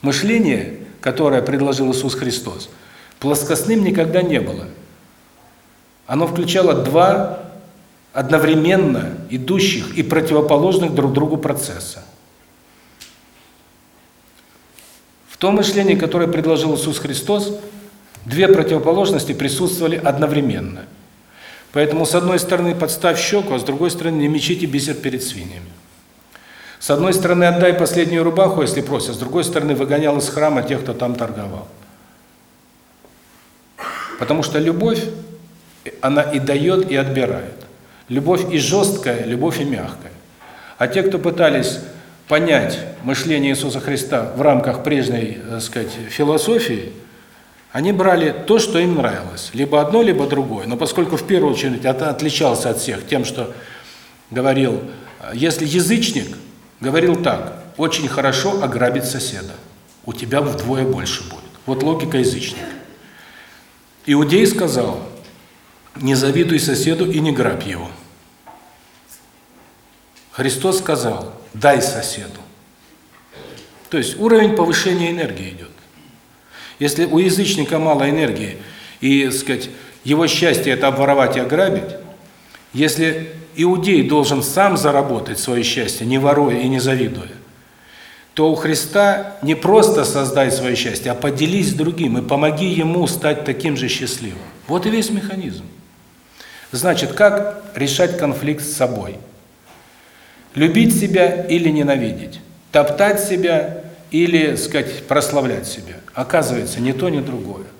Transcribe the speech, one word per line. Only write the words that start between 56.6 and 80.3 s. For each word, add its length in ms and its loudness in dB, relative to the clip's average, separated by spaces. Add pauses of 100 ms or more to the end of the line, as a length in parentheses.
говорил 340 2
так: 480 -4 (140)
«Очень 320 -2
хорошо 520 0
ограбить 440 0
соседа, 480 -8 (520)
у 60 -10
тебя 300 -2
вдвое 420 -2
больше 460 -4
будет». 200 -18 (160)
Вот 160 -2
логика 360 0
язычника. 480 -2 (1400)
Иудей 420 4
сказал: 520 0 (960)
«Не 200 0
завидуй 440 2
соседу 500 0
и 100 0
не 120 0
грабь 320 -2
его». 260 -8 (2500)
Христос 480 0
сказал: 540 -2 (200)
«Дай 280 4
соседу». 600 -6 (1500)
То 80 -2
есть 220 -4
уровень 360 6
повышения 560 2
энергии 400 -6
идёт. 180 -18 (1120)
Если 260 0
у 140 2
язычника 580 2
мало 320 2
энергии, 480 -2 (440)
и, 240 4
так 120 -2
сказать, 320 -4 (340)
его 220 2
счастье — 480 2